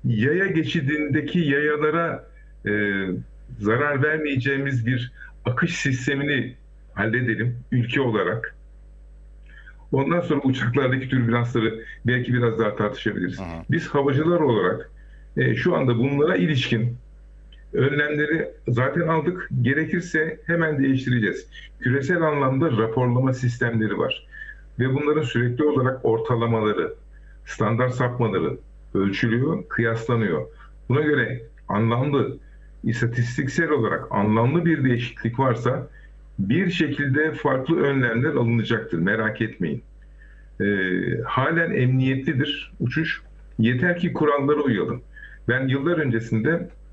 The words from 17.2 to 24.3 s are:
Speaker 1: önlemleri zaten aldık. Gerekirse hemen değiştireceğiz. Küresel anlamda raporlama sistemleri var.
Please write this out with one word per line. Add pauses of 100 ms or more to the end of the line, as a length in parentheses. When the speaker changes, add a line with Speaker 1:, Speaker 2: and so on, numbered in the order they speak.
Speaker 1:
önlemleri (200)
zaten
aldık. (140)
Gerekirse
hemen
değiştireceğiz. (340)
Küresel
anlamda
raporlama
sistemleri
var. (520)